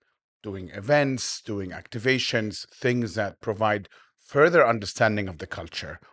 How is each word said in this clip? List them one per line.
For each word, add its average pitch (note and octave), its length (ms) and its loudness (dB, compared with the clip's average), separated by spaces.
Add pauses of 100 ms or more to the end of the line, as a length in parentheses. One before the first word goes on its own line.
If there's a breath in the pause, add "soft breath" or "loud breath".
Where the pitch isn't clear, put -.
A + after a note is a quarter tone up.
(420)
doing F#2+ 280 -10
events, C3+ 720 0
doing G2 280 -6
activations, A2+ 1000 -2
things A#2+ 440 -2
that G2+ 260 -4
provide G#2 480 0 (300)
further D#3 480 4
understanding G#2+ 640 2
of E2 100 -12
the F2+ 80 -10
culture, - 540 -12 (120)